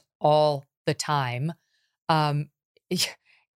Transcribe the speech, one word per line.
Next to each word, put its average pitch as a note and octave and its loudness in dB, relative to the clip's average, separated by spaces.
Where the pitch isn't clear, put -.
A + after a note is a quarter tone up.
all D3+ 2
the D3+ 0
time." C#3 -4
Um, D3+ 0
<laughs> - -16
it, - -2